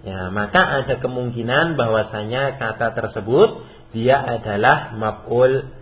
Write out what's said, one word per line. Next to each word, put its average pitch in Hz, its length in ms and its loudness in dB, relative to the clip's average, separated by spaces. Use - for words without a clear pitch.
Ya, 92 240 -6
maka 131 560 0
ada 131 160 -2
kemungkinan 127 800 0
bahwasanya 113 800 -2
kata 113 320 -2
tersebut 110 720 2
dia 127 320 2
adalah 117 720 0
maf'ul 120 720 0